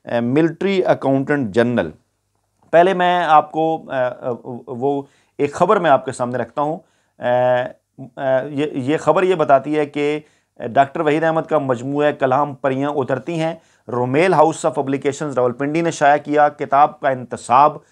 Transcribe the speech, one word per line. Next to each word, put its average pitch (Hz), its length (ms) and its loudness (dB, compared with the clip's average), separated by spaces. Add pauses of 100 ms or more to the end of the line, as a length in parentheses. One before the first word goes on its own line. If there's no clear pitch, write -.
अ, 120 140 -2
मिलिट्री 160 640 0
अकाउंटेंट 135 680 0
जनरल, 117 420 0 (800)
पहले 180 220 6
मैं 180 300 0
आपको, 156 540 2
अ, - 180 -8
अ, 123 340 -4 (380)
वो 139 400 -4 (320)
एक 143 140 -2
ख़बर 190 240 4
मैं 170 120 2
आपके 131 220 2
सामने 123 260 -4
रखता 120 240 -6
हूँ। 156 220 -6 (360)
अ, 120 40 -10
अ, 123 440 2 (800)
ये, 147 260 -4
ये 139 200 -2
ख़बर 156 280 2
ये 185 100 2
बताती 147 400 2
है 151 120 0
कि 147 380 -4 (360)
डॉक्टर 135 420 0
वहीद 156 220 0
अहमद 160 220 -2
का 156 120 0
मजमूआ 139 520 -2
कलाम 143 440 -2
परियां 139 380 -4
उतरती 135 440 -4
हैं, 160 260 -4 (260)
रोमेल 127 460 0
हाउस 156 320 2
of 156 80 -2
publications 139 640 -4
रावलपिंडी 139 460 -2
ने 165 100 -2
शाया 147 240 2
किया। 147 320 2
किताब 147 540 0
का 143 80 0
इंतसाब 131 800 0